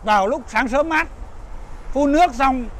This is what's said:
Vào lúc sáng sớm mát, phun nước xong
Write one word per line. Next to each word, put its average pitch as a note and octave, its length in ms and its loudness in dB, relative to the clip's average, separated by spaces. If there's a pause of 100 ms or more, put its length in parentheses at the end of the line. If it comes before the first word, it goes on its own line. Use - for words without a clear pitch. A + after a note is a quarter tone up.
Vào G#3 240 4
lúc C4+ 200 -2
sáng A#3 200 0
sớm D4 200 2
mát, D#4+ 200 0 (840)
phun C#4 200 4
nước D#4+ 220 4
xong C4 300 0 (160)